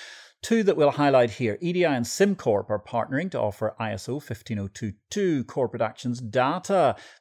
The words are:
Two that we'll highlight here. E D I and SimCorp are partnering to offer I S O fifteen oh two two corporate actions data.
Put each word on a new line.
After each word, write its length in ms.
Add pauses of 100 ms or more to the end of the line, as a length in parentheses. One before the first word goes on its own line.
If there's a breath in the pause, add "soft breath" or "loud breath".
(420 loud breath)
Two 220
that 120
we'll 140
highlight 400
here. 320
E 100
D 140
I 100
and 80
SimCorp 680
are 120
partnering 460
to 100
offer 380
I 140
S 180
O 100
fifteen 380
oh 100
two 260 (180)
two 320
corporate 400
actions 360
data. 760 (260 loud breath)